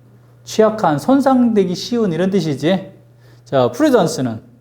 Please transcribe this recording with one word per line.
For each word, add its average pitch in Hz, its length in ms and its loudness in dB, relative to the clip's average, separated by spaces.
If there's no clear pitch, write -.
취약한, 208 560 0
손상되기 240 760 2
쉬운 226 360 -4
이런 175 180 -2
뜻이지? 165 600 -2
자, 127 260 2
prudence는 170 680 0